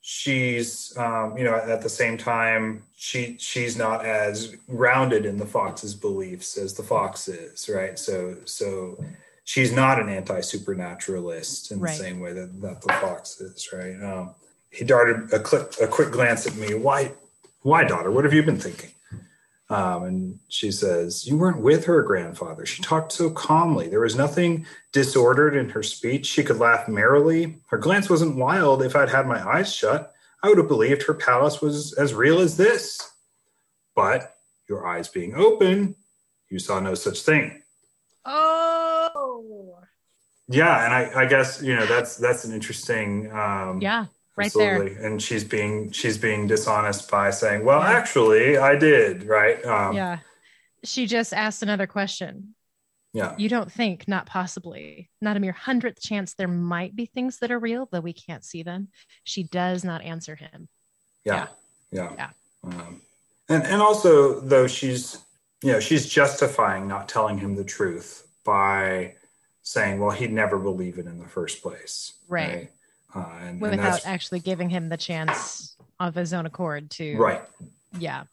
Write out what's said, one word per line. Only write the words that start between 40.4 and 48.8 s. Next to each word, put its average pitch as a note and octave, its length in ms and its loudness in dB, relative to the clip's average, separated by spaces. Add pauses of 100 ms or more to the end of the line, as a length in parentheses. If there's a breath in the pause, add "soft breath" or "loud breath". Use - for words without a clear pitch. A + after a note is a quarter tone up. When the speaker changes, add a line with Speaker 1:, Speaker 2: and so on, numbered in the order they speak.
Speaker 1:
Yeah, C3+ 360 4
and A#2+ 100 0
I, B2+ 280 0
I B2+ 40 4
guess, C3 360 2
you C3 120 0
know, A2+ 120 2
that's, A#2+ 320 0
that's A#2+ 260 0
an A2+ 80 -10
interesting, G#2+ 800 -4
um, G2 480 -4
Speaker 2:
Yeah. G#3 260 -2 (300)
Right G3+ 160 -2
there. G#3 220 4
Speaker 1:
Absolutely. G2 320 -4
And G#2+ 160 -4
she's A2 220 -4
being, G#2 480 -4
she's A2 260 -4
being G#2+ 280 0
dishonest G#2 640 0
by G2+ 200 2
saying, G#2 340 0
"Well, C#3 160 6
Speaker 2:
Yeah. F#3 100 2
Speaker 1:
actually, A#2+ 680 6
I C#3 180 6
did," A2+ 480 6